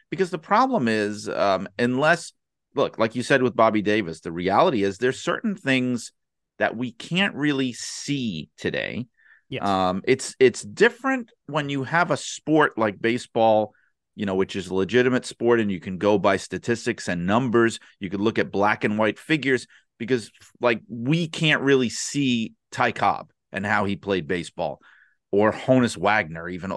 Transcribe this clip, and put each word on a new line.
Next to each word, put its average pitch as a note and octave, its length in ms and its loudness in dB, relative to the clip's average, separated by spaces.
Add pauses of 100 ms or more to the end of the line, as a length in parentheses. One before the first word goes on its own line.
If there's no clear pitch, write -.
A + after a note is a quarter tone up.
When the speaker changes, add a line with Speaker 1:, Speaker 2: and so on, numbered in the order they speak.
(120)
Speaker 1:
Because F3 180 -2
the F3 80 -6
problem G#3+ 500 0
is, G#2+ 400 -2
um, G2 400 0 (120)
unless, C3+ 520 0 (440)
look, - 240 -2
like A2+ 160 0
you B2 80 -4
said C3+ 180 4
with A#2+ 140 0
Bobby A2 260 4
Davis, G2 380 0
the E2+ 120 -10
reality G2 520 2
is G2 160 -2
there's B2+ 200 -2
certain - 360 -4
things B2+ 560 -2 (480)
that G#2 160 0
we A#2+ 160 -8
can't - 440 -4
really C3+ 380 -2
see A2+ 840 -6
today. C#2+ 500 -6 (420)
Speaker 2:
Yes. B2+ 140 -8
Speaker 1:
Um, F#2+ 420 0
it's, - 340 0
it's B2+ 220 4
different A#3 720 -2 (160)
when C#3+ 220 -2
you C#3 140 -2
have D#3+ 280 0
a C#3 60 0
sport - 600 0
like G#2+ 220 0
baseball, A2+ 720 2 (420)
you G#2+ 100 -6
know, F#2+ 100 -2
which F#2+ 200 0
is F#2 120 -6
a F2+ 60 -8
legitimate A#2+ 520 2
sport, A#2+ 340 2
and G#2 120 0
you F2+ 80 -4
can F#2 180 -8
go G#2 200 4
by G2 200 2
statistics - 680 -4
and F2 200 -2
numbers. A2+ 520 2 (200)
You G2 100 -8
could F#2+ 120 -6
look A2 180 0
at F#2+ 120 2
black G2+ 320 0
and G#2+ 140 0
white G#2+ 220 0
figures C3+ 480 -2 (320)
because, B2+ 320 -2 (280)
like, A#2+ 280 0
we C#3 400 -2
can't D#3 340 2
really C3 280 4
see B2 640 -2 (180)
Ty B2 220 0
Cobb - 380 -2 (200)
and G2 140 -6
how G#2 200 0
he G2 100 -2
played F#2 320 -4
baseball, E2 540 -6 (500)
or G#2 200 4
Honus B2+ 460 2
Wagner, E2+ 500 0
even, F2+ 300 -8